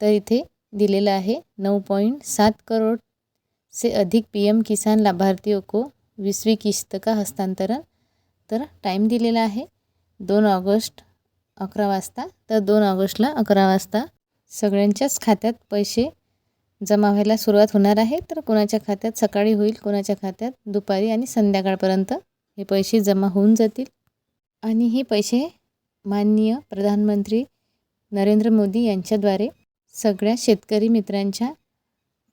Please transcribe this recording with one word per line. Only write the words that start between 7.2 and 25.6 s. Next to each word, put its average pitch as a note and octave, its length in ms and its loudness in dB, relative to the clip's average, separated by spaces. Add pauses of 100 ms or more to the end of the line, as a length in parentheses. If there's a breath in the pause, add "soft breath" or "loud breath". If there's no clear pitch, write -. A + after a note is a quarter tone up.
तर A#3 140 -4 (200)
टाइम G3+ 240 0
दिलेला A3+ 340 0
आहे A3+ 240 -4 (540)
दोन G3+ 260 2
ऑगस्ट G3+ 560 0 (560)
अकरा G3+ 300 -4
वाजता. G3 380 -6 (240)
तर A3 100 0
दोन G#3 240 2
ऑगस्टला G3 520 0
अकरा G3+ 320 2
वाजता G3 360 0 (480)
सगळ्यांच्याच G#3 720 0
खात्यात A3+ 320 0 (180)
पैसे G#3 360 -2 (760)
जमा G#3 300 2
व्हायला G#3 260 2
सुरुवात G#3+ 360 4
होणार G3+ 240 4
आहे. A#3 240 0
तर D#4+ 180 -10
कोणाच्या G#3+ 480 0
खात्यात A3 320 -6
सकाळी G#3 340 0
होईल, G#3 220 0
कोणाच्या G3+ 460 -4
खात्यात G3+ 300 -8 (160)
दुपारी G3+ 440 -2
आणि A#3 160 -2
संध्याकाळपर्यंत F#3+ 840 0 (440)
हे G3 60 -10
पैसे G3 360 0
जमा G3 300 2
होऊन G3+ 260 4
जातील. A3+ 300 0 (800)
आणि A3+ 240 0
हे A#3+ 160 0
पैसे A#3+ 440 -2 (580)